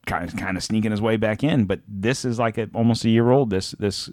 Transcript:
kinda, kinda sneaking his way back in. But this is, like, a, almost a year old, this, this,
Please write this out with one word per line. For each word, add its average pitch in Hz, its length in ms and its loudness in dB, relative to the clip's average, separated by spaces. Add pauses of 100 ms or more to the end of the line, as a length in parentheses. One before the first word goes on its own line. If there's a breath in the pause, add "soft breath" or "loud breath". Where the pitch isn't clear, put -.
kinda, 85 300 -6
kinda 95 240 -6
sneaking 110 320 -2
his 104 100 -2
way 110 140 2
back 107 280 -2
in. 135 220 2
But 95 220 -2
this 104 380 -2
is, 120 140 -2
like, 117 180 -2
a, 110 160 -4
almost 113 320 2
a 117 40 4
year 117 200 6
old, 131 200 4
this, 95 220 -2
this, - 420 -4